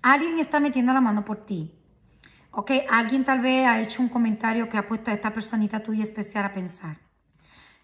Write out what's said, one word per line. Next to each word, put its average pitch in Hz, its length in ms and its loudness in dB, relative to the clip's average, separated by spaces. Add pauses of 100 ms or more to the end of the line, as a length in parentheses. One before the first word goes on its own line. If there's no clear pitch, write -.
alguien 285 380 4
está 302 220 0
metiendo 262 320 2
la 262 80 4
mano 208 240 2
por 208 200 -10
ti. 165 300 -6 (760)
¿Ok? - 180 -4 (180)
Alguien 233 360 2
tal 262 160 2
vez 262 260 4
ha 226 140 4
hecho 220 200 -4
un 254 80 2
comentario 226 600 0
que 220 100 -2
ha 202 80 -2
puesto 220 240 -4
a 208 40 0
esta 208 180 -4
personita 214 500 -2
tuya 220 220 -2
especial 208 400 -6
a 196 80 -4
pensar. 175 460 -8 (840)